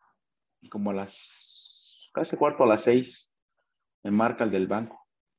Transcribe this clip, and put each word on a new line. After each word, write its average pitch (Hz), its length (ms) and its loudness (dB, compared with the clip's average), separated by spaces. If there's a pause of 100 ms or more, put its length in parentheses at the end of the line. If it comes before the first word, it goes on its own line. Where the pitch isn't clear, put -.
(600)
y - 80 -20
como 101 220 -4
a - 20 -2
las, - 1200 -12
casi - 240 -4
cuarto 147 260 2
a 123 40 8
las 107 160 4
seis, 127 500 2 (720)
me 101 80 -4
marca 117 320 2
el 107 80 0
del 95 160 0
banco. 110 400 -6 (320)